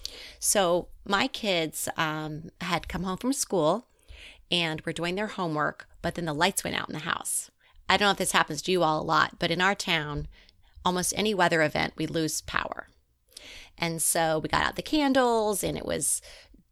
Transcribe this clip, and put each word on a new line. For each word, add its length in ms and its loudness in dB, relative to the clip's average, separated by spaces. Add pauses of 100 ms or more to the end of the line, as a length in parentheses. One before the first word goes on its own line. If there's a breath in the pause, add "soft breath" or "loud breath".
(400 loud breath)
So 480 2 (160)
my 240 2
kids, 680 -2
um, 540 -4 (100)
had 280 -2
come 160 -4
home 140 -4
from 140 -2
school 540 2 (640 loud breath)
and 300 0
were 120 -6
doing 220 -2
their 140 -2
homework, 580 -2 (160)
but 140 -2
then 80 -6
the 80 -2
lights 320 2
went 100 -4
out 140 -4
in 60 -10
the 60 -6
house. 520 -6 (360 soft breath)
I 80 6
don't 100 4
know 60 6
if 40 2
this 160 -2
happens 300 2
to 100 0
you 100 4
all 180 2
a 40 -6
lot, 340 2
but 140 0
in 80 -2
our 160 4
town, 500 -2 (580 soft breath)
almost 320 0
any 160 0
weather 300 4
event, 340 0
we 120 -4
lose 320 -2
power. 480 -4 (880 loud breath)
And 240 -2
so 380 2
we 80 -6
got 160 2
out 100 0
the 80 -6
candles, 800 2
and 160 -2
it 80 -8
was 340 -2 (520 loud breath)